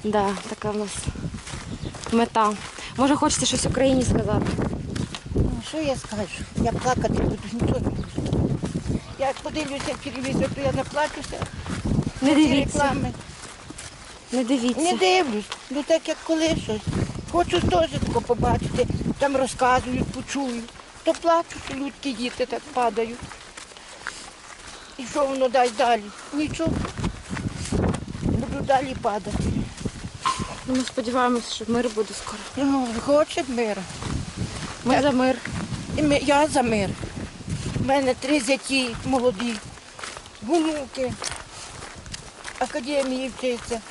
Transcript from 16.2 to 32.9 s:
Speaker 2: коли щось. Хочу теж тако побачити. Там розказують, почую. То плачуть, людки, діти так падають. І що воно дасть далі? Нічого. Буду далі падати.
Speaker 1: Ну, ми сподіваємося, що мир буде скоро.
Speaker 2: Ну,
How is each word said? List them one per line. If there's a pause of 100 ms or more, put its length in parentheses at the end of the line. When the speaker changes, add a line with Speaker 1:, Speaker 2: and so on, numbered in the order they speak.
Speaker 2:
коли (160)
щось. (500)
Хочу
теж (180)
тако
побачити. (320)
Там
розказують,
почую. (420)
То
плачуть,
людки,
діти
так (120)
падають. (1800)
І
що
воно
дасть
далі? (320)
Нічого. (1500)
Буду
далі
падати. (1300)
Speaker 1:
Ну,
ми
сподіваємося,
що
мир
буде
скоро. (200)
Speaker 2:
Ну, (180)